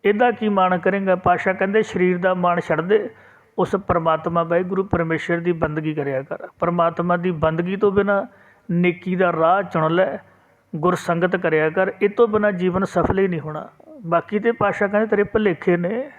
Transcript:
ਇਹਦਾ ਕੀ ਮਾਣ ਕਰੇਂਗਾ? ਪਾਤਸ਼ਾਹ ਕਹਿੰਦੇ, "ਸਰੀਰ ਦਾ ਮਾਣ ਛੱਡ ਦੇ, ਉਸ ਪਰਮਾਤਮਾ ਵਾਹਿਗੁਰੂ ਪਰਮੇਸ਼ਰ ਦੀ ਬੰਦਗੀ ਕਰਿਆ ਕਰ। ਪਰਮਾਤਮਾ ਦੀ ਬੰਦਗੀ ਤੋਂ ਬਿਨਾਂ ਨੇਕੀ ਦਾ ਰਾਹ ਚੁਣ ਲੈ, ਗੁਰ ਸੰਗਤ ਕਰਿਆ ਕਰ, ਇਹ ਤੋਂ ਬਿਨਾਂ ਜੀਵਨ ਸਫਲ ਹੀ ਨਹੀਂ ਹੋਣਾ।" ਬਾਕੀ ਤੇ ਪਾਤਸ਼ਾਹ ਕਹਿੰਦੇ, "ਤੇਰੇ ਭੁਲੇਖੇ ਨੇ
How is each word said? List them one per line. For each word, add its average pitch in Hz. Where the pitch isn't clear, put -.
ਇਹਦਾ 214
ਕੀ 220
ਮਾਣ 185
ਕਰੇਂਗਾ? 190
ਪਾਤਸ਼ਾਹ 180
ਕਹਿੰਦੇ, 196
"ਸਰੀਰ 180
ਦਾ 185
ਮਾਣ 175
ਛੱਡ 160
ਦੇ, 202
ਉਸ 185
ਪਰਮਾਤਮਾ 170
ਵਾਹਿਗੁਰੂ 185
ਪਰਮੇਸ਼ਰ 170
ਦੀ 170
ਬੰਦਗੀ 156
ਕਰਿਆ 139
ਕਰ। -
ਪਰਮਾਤਮਾ 175
ਦੀ 180
ਬੰਦਗੀ 165
ਤੋਂ 202
ਬਿਨਾਂ 196
ਨੇਕੀ 175
ਦਾ 180
ਰਾਹ 165
ਚੁਣ 160
ਲੈ, 170
ਗੁਰ 170
ਸੰਗਤ 175
ਕਰਿਆ 160
ਕਰ, 190
ਇਹ 202
ਤੋਂ 233
ਬਿਨਾਂ 208
ਜੀਵਨ 185
ਸਫਲ 185
ਹੀ 190
ਨਹੀਂ 170
ਹੋਣਾ।" 151
ਬਾਕੀ 170
ਤੇ 226
ਪਾਤਸ਼ਾਹ 202
ਕਹਿੰਦੇ, 208
"ਤੇਰੇ 220
ਭੁਲੇਖੇ 196
ਨੇ 220